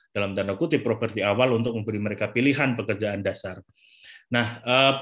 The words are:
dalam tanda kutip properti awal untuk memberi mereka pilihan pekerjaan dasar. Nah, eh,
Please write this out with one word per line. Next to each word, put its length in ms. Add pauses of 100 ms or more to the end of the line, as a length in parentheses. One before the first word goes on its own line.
(100)
dalam 240
tanda 240
kutip 240
properti 400
awal 320
untuk 240
memberi 240
mereka 320
pilihan 400
pekerjaan 480
dasar. 400 (720)
Nah, 320
eh, 360